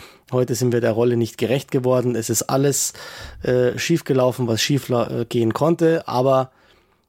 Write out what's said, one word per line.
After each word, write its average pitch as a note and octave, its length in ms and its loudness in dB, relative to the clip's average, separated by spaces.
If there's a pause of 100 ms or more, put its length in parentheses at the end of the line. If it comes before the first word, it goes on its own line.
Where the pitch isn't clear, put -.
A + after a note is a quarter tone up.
(320)
Heute B2+ 240 0
sind B2 180 0
wir A#2+ 80 0
der A#2 120 2
Rolle A#2+ 220 2
nicht A#2 220 -2
gerecht B2+ 340 -2
geworden. B2 440 2
Es A2+ 140 -4
ist A2+ 140 -2
alles, C#3 500 0 (500)
äh, B2 340 2
schiefgelaufen, B2+ 720 0
was A2+ 140 0
schief - 280 0
la-, A#2+ 320 0
äh, A2+ 40 -4
gehen A2+ 280 0
konnte. E3 540 0
Aber C3 440 2 (580)